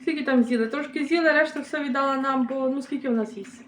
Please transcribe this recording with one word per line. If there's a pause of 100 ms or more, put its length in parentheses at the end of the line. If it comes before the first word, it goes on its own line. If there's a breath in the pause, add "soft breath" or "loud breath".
Скільки
там
з'їли?
Трошки
з'їли,
решта
все
віддала
нам,
бо,
ну,
скільки
в
нас
їсть?